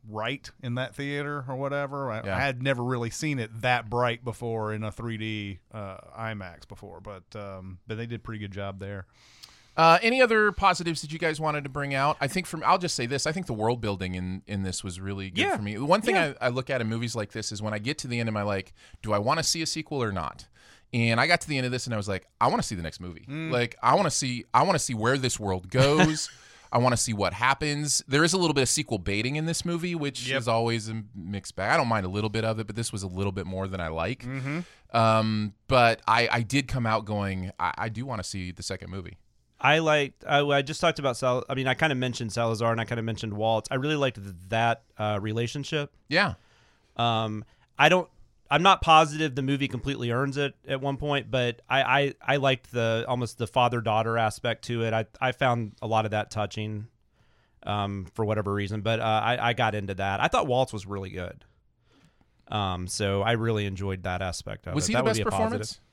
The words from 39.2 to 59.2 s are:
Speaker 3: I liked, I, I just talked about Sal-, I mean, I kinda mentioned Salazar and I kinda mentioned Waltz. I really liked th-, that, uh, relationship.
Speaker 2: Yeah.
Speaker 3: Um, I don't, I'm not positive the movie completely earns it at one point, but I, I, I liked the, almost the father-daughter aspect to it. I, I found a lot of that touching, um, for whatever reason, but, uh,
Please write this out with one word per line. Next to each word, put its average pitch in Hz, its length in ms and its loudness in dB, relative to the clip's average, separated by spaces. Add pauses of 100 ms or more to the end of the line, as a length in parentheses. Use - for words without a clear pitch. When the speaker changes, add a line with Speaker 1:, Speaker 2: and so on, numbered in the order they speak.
Speaker 3:
I 147 180 6
liked, 151 500 2
I, 143 120 6
I 143 220 2
just 143 180 -6
talked 165 180 2
about 135 180 0
Sal-, 127 320 0
I 135 60 -2
mean, 131 140 -2
I 131 60 2
kinda 156 200 2
mentioned 123 380 -4
Salazar 117 400 0
and 113 80 0
I 113 40 -2
kinda 117 180 -4
mentioned 110 300 -6
Waltz. 110 380 0
I 135 60 0
really 147 200 0
liked 135 260 0
th-, 98 120 -12 (140)
that, 113 340 2 (160)
uh, 107 240 0
relationship. 120 680 -4 (180)
Speaker 2:
Yeah. 170 260 2 (640)
Speaker 3:
Um, 110 460 0 (340)
I 147 100 8
don't, 175 180 4 (440)
I'm 151 120 2
not 190 200 6
positive 156 520 6
the 139 80 -2
movie 139 260 0
completely 123 420 -4
earns 131 260 -2
it 143 180 -2 (140)
at 135 140 -4
one 139 160 -2
point, 139 320 -2
but 120 400 0
I, 135 120 4
I, 139 320 4 (200)
I - 20 2
liked 135 360 0
the, 113 360 0
almost 123 300 -2
the 117 80 -2
father-daughter 113 720 2
aspect 113 480 -2
to 117 160 -2
it. 113 100 0
I, 110 140 0 (120)
I 127 140 0
found 120 480 2
a 117 60 -8
lot 110 180 2
of 107 60 -2
that 107 200 -2
touching, 107 580 -4 (760)
um, 101 500 -2
for 110 140 -2
whatever 104 260 0
reason, 101 300 -4
but, 113 180 0
uh, - 20 -2 (220)